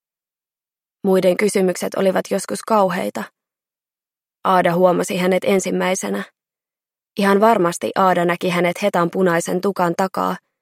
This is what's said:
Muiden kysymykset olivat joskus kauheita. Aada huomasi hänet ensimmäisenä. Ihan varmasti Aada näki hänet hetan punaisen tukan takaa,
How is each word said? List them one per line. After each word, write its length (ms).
Muiden 320
kysymykset 580
olivat 360
joskus 320
kauheita. 640
Aada 300
huomasi 420
hänet 280
ensimmäisenä. 800
Ihan 220
varmasti 540
Aada 300
näki 240
hänet 340
hetan 280
punaisen 500
tukan 360
takaa, 400